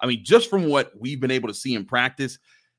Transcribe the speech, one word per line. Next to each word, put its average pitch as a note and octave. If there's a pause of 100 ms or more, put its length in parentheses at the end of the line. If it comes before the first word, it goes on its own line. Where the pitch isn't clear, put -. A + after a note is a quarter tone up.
I A#2+
mean, A#2+
just A3+
from F3+
what C#3
we've B2+
been B2+
able B2
to G2+
see C3
in G2
practice, B2+ (400)